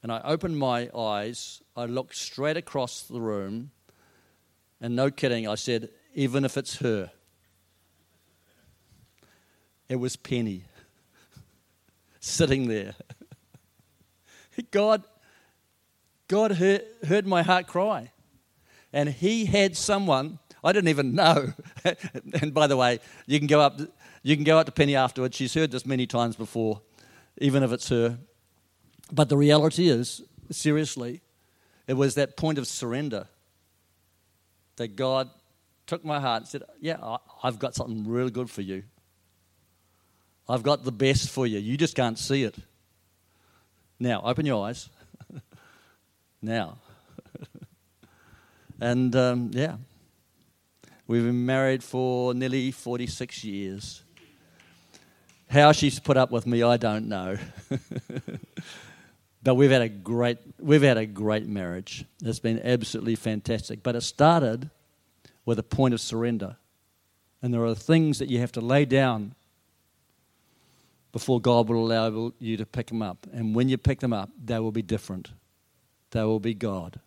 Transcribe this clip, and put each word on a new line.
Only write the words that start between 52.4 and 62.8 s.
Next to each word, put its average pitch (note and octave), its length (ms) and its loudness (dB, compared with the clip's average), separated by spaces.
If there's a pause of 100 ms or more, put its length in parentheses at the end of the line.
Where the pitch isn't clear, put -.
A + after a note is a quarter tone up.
forty-six B2 720 -8
years. G2 580 -10 (1500)
How D3 220 8
she's D3+ 300 2
put C#3 160 2
up B2+ 160 2
with A#2 140 -2
me, A#2+ 180 2
I A#2+ 140 4
don't A2 300 -2
know. F#2+ 300 -6 (320)
<laughs> C3+ 60 -4 (1700)
But C3 140 4
we've C3+ 140 8
had C3 120 6
a A2+ 60 0
great, A2+ 500 -2 (220)
we've D3+ 220 6
had C3+ 140 6
a A2 100 0
great G#2+ 400 -2
marriage. F#2 580 -8 (180)
It's A#2+ 160 -4
been A2+ 240 -2
absolutely A#2 540 -2